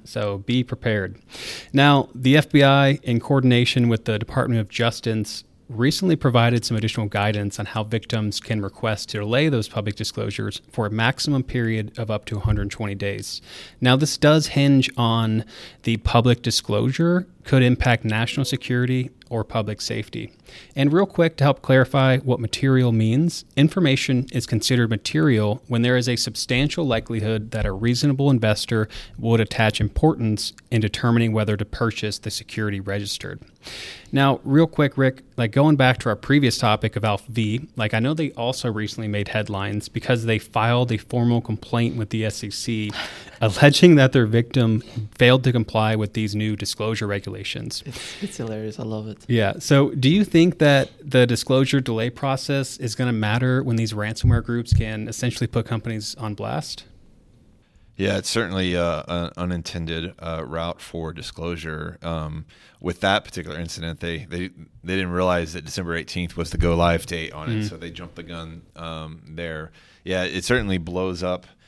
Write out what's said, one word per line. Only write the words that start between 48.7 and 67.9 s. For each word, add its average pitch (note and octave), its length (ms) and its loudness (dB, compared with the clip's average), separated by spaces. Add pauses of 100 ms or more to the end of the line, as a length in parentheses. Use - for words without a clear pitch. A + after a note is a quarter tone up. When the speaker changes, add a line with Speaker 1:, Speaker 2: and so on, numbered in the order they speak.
Speaker 2:
I B2 40 -10
love A2 260 -8
it. G#2+ 100 -14 (100)
Speaker 1:
Yeah. A2+ 320 2
So C#3 300 4
do C3 200 0
you G3+ 140 4
think E3+ 340 2
that C#3+ 320 4 (100)
the C3 260 4
disclosure C3 540 2
delay A#2 300 -2
process C3+ 640 -4
is A#2 200 -6
gonna B2 160 0
matter A#2+ 500 0
when B2 140 -2
these A2 160 -2
ransomware A2 520 0
groups A#2+ 280 -2
can A2 340 0
essentially A#2 400 -4
put A2+ 180 -2
companies A2 520 -6
on G#2+ 180 -8
blast? A2+ 500 -8 (1120)
Speaker 3:
Yeah, G2 200 -2
it's F#2+ 120 -6
certainly, F#2 480 -2
uh, E2+ 300 -2
an E2+ 300 -6
unintended, E2+ 800 -6
uh, E2 260 -8
route E2 360 -8
for D#2+ 320 -10
disclosure. E2 920 -10
Um, D#2 440 -8 (340)
with F2 200 -6
that G2 240 2
particular E2 360 -12
incident, E2 400 -10
they, E2 240 -8
they, F2+ 240 -8 (340)
they F#2 140 -4
didn't F#2 140 -2
realize F2 420 0
that E2 120 -12
December E2+ 300 -6
eighteenth E2+ 420 -8
was E2 140 -6
the E2+ 80 -4
go E2+ 160 2
live E2+ 320 2
date E2 260 -8
on D#2 180 -10
it, A2 100 -2
Speaker 1:
Mm. G#2 80 -4
Speaker 3:
so F2+ 80 -10
they E2+ 140 -14